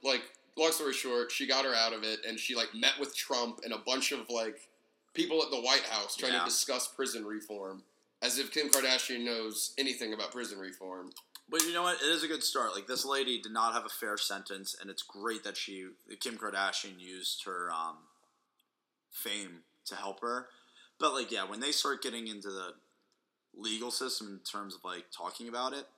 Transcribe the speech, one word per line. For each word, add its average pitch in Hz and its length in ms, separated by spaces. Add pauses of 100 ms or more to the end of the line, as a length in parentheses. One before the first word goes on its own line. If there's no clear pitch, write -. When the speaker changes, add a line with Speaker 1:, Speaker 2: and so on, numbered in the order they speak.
Speaker 1:
like, 131 180 (340)
long 160 160
story 156 220
short, 120 380
she 135 160
got 131 180
her 131 80
out 113 200
of 107 100
it, 110 240
and 113 120
she, 127 160
like, 117 180
met 127 260
with 139 160
Trump 120 480
and 113 100
a 107 40
bunch 131 340
of, 120 180
like, 113 400 (440)
people 160 300
at 139 80
the 135 100
White 127 220
House 104 320
trying - 180
to 90 60
Speaker 2:
Yeah. 87 60
Speaker 1:
discuss 127 420
prison 117 380
reform, 101 580 (380)
as 123 160
if 135 140
Kim 147 180
Kardashian 131 520
knows 113 560
anything 139 360
about 107 180
prison 107 280
reform. 92 520 (380)
Speaker 2:
But 160 140
you 170 100
know 175 100
what? 175 180
It 143 80
is 160 140
a 160 40
good 151 160
start. 113 320
Like, 101 120
this 127 180
lady 135 360
did 107 120
not 113 200
have 113 120
a 107 40
fair 104 280
sentence, 98 600
and 95 100
it's 95 140
great 110 400
that 101 140
she, 92 320 (300)
Kim 117 180
Kardashian, 98 600
used 92 460
her, 90 260
um, 82 260 (1120)
fame 98 520 (220)
to 101 100
help 98 260
her. 123 280 (500)
But, 151 140
like, 120 180
yeah, 104 120
when 101 160
they 139 120
start 143 300
getting 117 260
into 101 240
the 92 240 (800)
legal 110 380
system 123 360
in 98 120
terms 98 360
of, - 80
like, 90 280
talking 117 360
about 123 260
it 143 140 (100)